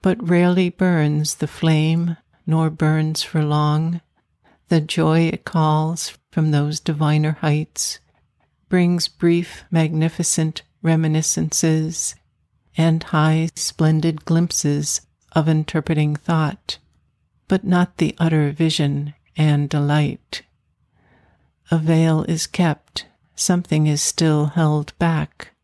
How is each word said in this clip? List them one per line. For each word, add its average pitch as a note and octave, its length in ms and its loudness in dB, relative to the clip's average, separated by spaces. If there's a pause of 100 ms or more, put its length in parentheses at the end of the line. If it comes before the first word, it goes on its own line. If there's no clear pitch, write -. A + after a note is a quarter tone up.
But F#3+ 260 0
rarely F3+ 400 4
burns D3+ 680 0
the D3+ 120 -4
flame, D#3+ 680 0 (280)
nor D#3+ 220 0
burns D#3 540 -2
for D#3 200 -2
long. D3+ 600 0 (680)
The D#3+ 140 2
joy D#3+ 400 0
it - 220 -2
calls D#3 760 -2 (120)
from D#3 200 0
those D3 280 0
diviner D3+ 640 0
heights - 580 -2 (680)
brings F3 400 0
brief, - 640 -2
magnificent D#3+ 920 0 (200)
reminiscences D#3+ 1300 0 (600)
and E3 260 2
high, D#3+ 540 2
splendid D#3 680 0
glimpses D#3 760 -2 (320)
of D#3 160 2
interpreting D3+ 640 0
thought, - 640 -4 (680)
but F#3+ 160 0
not F3+ 320 0
the D#3+ 220 -2
utter D#3 340 0
vision D3 600 -2 (220)
and D3 320 2
delight. C#3+ 720 -2 (1300)
A E3+ 80 2
veil D#3+ 500 2
is D#3+ 180 -4
kept, - 600 -4 (280)
something F3 520 0
is D3 140 0
still D3+ 460 0
held D3+ 520 -2
back. E3 640 -4